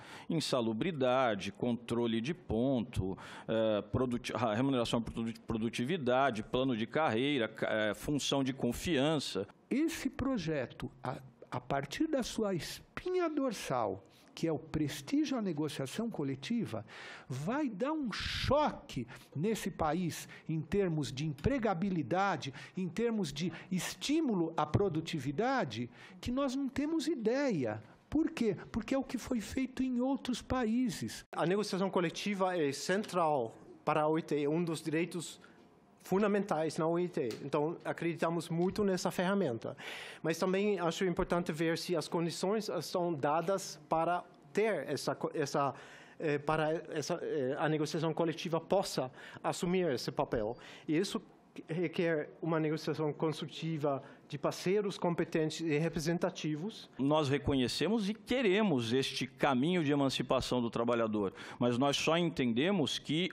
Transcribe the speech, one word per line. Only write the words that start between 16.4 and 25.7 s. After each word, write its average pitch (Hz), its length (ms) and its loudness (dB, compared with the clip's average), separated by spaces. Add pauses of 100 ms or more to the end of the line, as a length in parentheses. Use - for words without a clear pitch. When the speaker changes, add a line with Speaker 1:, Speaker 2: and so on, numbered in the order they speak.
Speaker 2:
vai 214 400 -2
dar 226 240 -2
um 277 180 -2
choque - 960 0 (280)
nesse 196 340 0
país 160 580 0 (220)
em 160 100 0
termos 160 540 0
de 143 140 -2
empregabilidade, 185 1200 0 (240)
em 185 140 -4
termos 220 420 0
de 151 220 -4 (180)
estímulo 196 880 0
à 151 80 2
produtividade, 156 1200 0 (320)